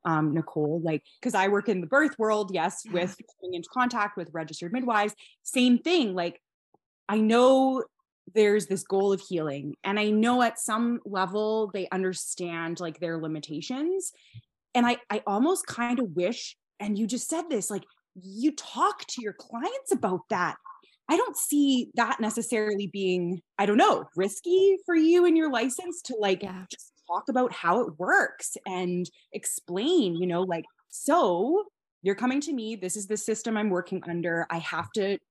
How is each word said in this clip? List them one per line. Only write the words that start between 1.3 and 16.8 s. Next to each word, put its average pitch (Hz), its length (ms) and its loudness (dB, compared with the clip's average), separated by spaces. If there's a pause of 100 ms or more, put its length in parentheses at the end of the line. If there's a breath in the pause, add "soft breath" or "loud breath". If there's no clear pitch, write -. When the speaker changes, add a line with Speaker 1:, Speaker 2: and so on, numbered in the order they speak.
Speaker 1:
I 190 140 4
work 202 200 0
in 185 120 0
the 165 60 -8
birth 285 300 2
world, 214 360 0
yes, 175 360 -2
Speaker 2:
Yeah. 180 240 -2
Speaker 1:
with - 20 -18 (260)
coming 185 140 -8
into 170 140 -10
contact 240 480 -2
with 175 160 -8
registered 160 400 -8
midwives, 226 400 0 (300 loud breath)
same 247 340 4
thing. 285 380 2
Like, 175 260 -4 (680)
I 214 120 2
know 262 640 6 (480)
there's 208 340 4
this 190 160 -2
goal 196 300 2
of 190 80 -2
healing, 147 640 -4
and 202 160 0
I 214 120 2
know 240 320 4
at 226 160 0
some 233 460 -2
level 208 680 -2
they 190 160 -6
understand, 170 880 -4
like, 165 200 -8
their 165 220 -4
limitations. 160 920 -6 (600 soft breath)
And 240 120 4
I, 240 120 2 (120)
I 214 180 -4
almost 262 400 2
kinda 240 360 -2
wish, 180 540 -4 (220)
and 208 180 -2